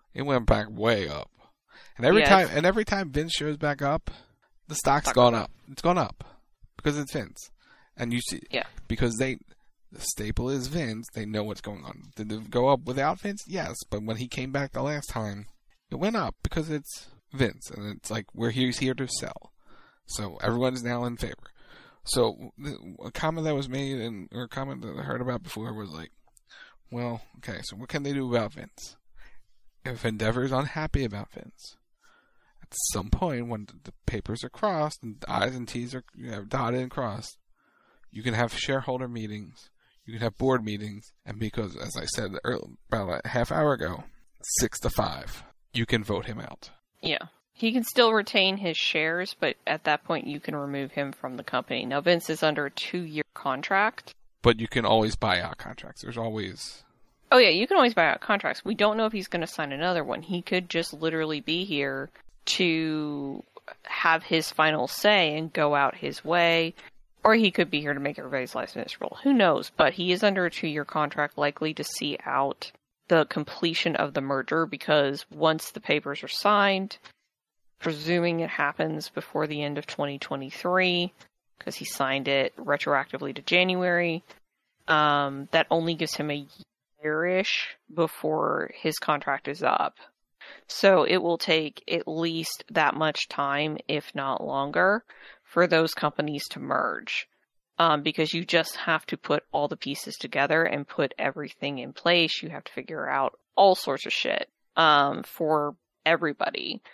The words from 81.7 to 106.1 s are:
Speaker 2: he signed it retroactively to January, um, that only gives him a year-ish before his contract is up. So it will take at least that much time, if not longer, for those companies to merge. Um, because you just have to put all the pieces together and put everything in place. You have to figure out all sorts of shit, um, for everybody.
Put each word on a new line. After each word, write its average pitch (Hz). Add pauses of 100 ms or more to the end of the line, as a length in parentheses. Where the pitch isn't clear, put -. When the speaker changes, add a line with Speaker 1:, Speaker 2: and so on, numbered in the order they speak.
Speaker 2:
he -
signed 135
it 139
retroactively 143
to 143
January, 175 (640)
um, 143
that 160
only 165
gives 156
him 151
a 143 (560)
year-ish 170 (180)
before -
his -
contract 143
is 147
up. - (720)
So 190
it 185
will 170
take 160
at 170
least 165
that 160
much 156
time, 147 (100)
if 147
not 135
longer, 165 (400)
for 175
those 160
companies 147
to -
merge. - (520)
Um, 156
because 156
you 170
just 165
have -
to 180
put 151 (100)
all 147
the 151
pieces -
together 143
and 143
put -
everything 143
in 131
place. 170
You 151
have 143
to -
figure 143
out 139 (180)
all 190
sorts -
of -
shit, - (260)
um, 147
for 151 (300)
everybody. - (120)